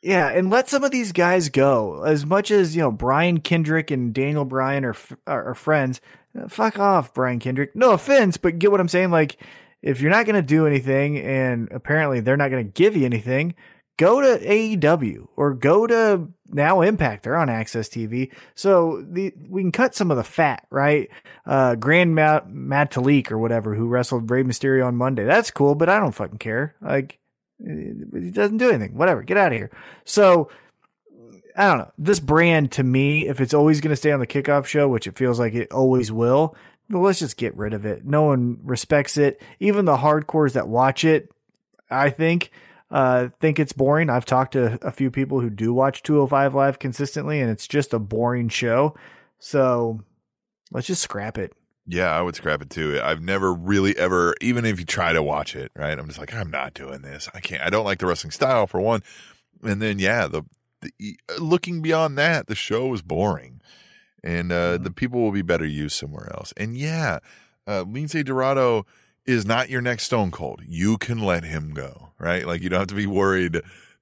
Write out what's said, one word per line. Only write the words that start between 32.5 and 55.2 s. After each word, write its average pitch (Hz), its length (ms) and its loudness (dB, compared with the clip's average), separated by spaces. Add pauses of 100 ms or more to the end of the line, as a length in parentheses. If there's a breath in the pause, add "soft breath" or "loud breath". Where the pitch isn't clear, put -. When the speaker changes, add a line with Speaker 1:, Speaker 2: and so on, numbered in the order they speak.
Speaker 1:
to 139 100 -2
me, 139 460 2
if 127 100 -4
it's 131 140 0
always 151 300 4
gonna 151 140 0
stay 151 160 0
on 139 80 2
the 117 60 0
kickoff 143 380 0
show, 143 240 2
which 120 180 0
it 95 120 -12
feels 123 200 2
like 117 140 0
it 117 180 -4
always 127 400 2
will, 127 460 2 (320 soft breath)
well, 185 140 0
let's 190 160 2
just - 180 -6
get - 180 -4
rid 107 200 -6
of 101 100 -8
it. 104 220 -6
No 147 160 2
one 123 400 2
respects 139 560 -2
it. 139 240 2 (160 loud breath)
Even 202 260 2
the 147 140 4
hardcores 151 560 2
that 117 140 -2
watch 127 360 2
it, 160 260 2 (600)
I 135 180 2
think, 165 420 0 (400 soft breath)
uh, 127 380 2 (120)
think 156 180 2
it's 151 160 -2
boring. 143 340 2
I've 123 160 0
talked 131 300 0
to 117 260 0
a - 100 -6
few 131 200 -2
people 135 300 -2
who 120 100 -2
do 110 240 -2
watch 135 280 0
two 151 160 2
oh 139 80 4
five 135 280 2
Live 139 240 0
consistently, 143 600 -6
and 120 100 0
it's - 180 -8
just 143 240 -2
a 120 60 -2
boring 117 500 -2
show. 127 480 0 (420 loud breath)
So 120 600 0 (720)
let's 127 140 -6
just 185 160 -4
scrap 104 340 -8
it. 95 160 -6 (340)
Speaker 2:
Yeah, 87 240 -2
I 80 120 0
would 87 140 -4
scrap 76 260 -4
it 69 80 -18
too. 73 320 -4
I've 80 200 -4
never 95 300 -2
really 98 440 0
ever, 87 440 0
even 120 240 -2
if 107 140 -2
you 87 60 -10
try 85 280 -2
to 80 100 2